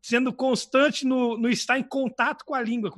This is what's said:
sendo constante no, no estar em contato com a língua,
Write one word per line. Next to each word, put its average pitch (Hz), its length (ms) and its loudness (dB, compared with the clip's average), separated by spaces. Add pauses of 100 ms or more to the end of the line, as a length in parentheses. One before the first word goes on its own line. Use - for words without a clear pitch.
sendo 247 300 0
constante 262 720 2
no, 247 320 0
no 233 100 0
estar 247 300 0
em - 60 -2
contato 262 600 -2
com 285 120 -6
a 247 60 -2
língua, 220 360 -4